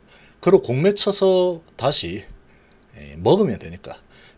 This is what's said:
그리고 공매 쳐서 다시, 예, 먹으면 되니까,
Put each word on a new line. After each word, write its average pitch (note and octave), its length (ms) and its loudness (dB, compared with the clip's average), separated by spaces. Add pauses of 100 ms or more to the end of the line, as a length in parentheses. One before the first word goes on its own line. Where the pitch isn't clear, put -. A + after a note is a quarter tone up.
(420)
그리고 G#3 200 4
공매 D3 320 0
쳐서 F#3 720 0 (140)
다시, D#3+ 480 -2 (720)
예, D2 200 -20
먹으면 C3 420 2
되니까, - 420 -18 (360)